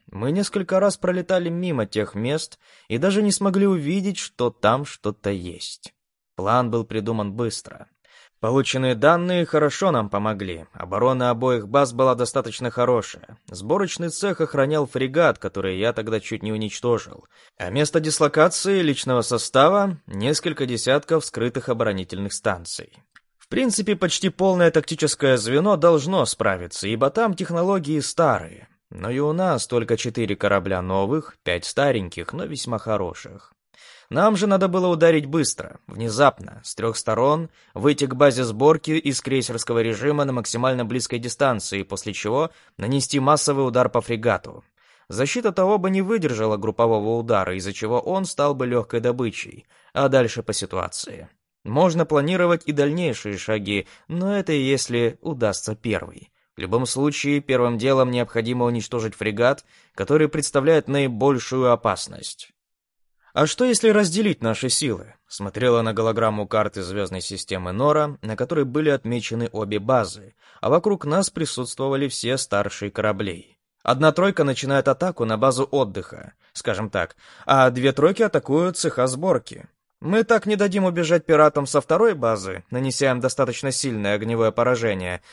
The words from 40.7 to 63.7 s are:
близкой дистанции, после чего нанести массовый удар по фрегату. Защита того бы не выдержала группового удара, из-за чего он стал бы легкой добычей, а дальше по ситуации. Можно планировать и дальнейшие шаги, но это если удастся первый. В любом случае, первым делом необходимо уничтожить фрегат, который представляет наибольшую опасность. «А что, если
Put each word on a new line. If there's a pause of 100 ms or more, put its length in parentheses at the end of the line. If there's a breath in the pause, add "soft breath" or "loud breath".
близкой
дистанции,
после
чего (280 soft breath)
нанести
массовый
удар
по
фрегату. (440 soft breath)
Защита
того
бы
не
выдержала
группового
удара,
из-за
чего
он
стал
бы
легкой
добычей, (260 soft breath)
а
дальше
по
ситуации. (360)
Можно
планировать
и
дальнейшие
шаги, (220 loud breath)
но
это
если
удастся
первый. (240)
В
любом
случае,
первым
делом
необходимо
уничтожить
фрегат, (300 soft breath)
который
представляет
наибольшую
опасность. (800 soft breath)
«А
что,
если